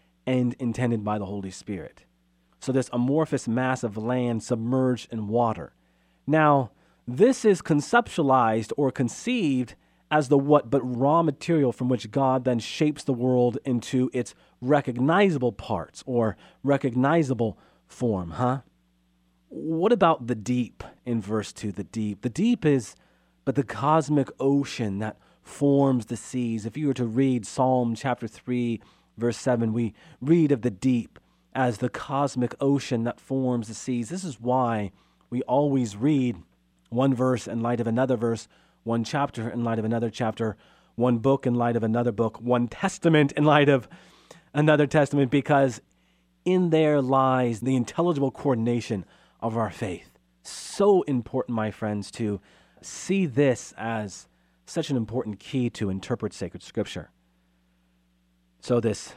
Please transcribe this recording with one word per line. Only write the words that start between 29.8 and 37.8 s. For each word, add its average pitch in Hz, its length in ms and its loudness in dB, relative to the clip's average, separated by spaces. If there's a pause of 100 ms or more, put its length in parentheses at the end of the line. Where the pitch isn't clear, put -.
read 156 320 4
of 127 100 0
the 117 100 -2
deep 120 480 -2 (360)
as 123 220 0
the 123 100 -2
cosmic 135 720 -4
ocean 135 460 0
that 117 160 -6
forms 123 480 -2
the 113 40 -12
seas. 120 360 -6
This 185 160 -8
is 117 160 -10
why 117 500 0 (380)
we 123 140 -4
always 131 520 0
read 127 480 0 (460)
one 131 240 2
verse 127 340 0
in 117 140 -6
light 117 200 -2